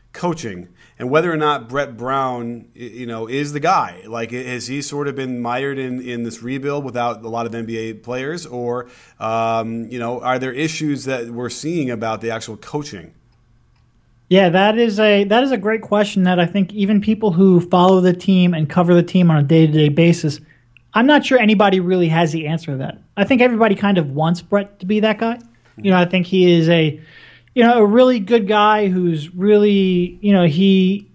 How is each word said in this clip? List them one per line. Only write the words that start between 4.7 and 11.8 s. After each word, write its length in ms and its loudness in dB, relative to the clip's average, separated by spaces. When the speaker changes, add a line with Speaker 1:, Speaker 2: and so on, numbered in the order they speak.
Speaker 1:
sort 240 -8
of 80 -6
been 260 -8
mired 380 -4
in, 240 -8
in 220 -8
this 180 -10
rebuild 420 -6
without 400 -6
a 40 -12
lot 180 -6
of 80 -10
N 100 -8
B 120 -8
A 160 -8
players, 520 -10
or, 440 -8
um, 680 -4
you 120 -10
know, 200 -6
are 200 -2
there 120 -6
issues 520 -6
that 240 -6
we're 200 -8
seeing 420 -6